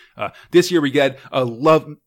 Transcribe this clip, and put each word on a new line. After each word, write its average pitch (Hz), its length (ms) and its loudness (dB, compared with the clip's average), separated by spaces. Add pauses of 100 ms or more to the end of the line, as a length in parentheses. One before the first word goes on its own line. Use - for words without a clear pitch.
(160)
uh, 107 140 -8 (220)
this 175 180 4
year 175 100 0
we 139 120 -2
get 143 260 0 (140)
a 131 120 -2
love, 147 440 0 (180)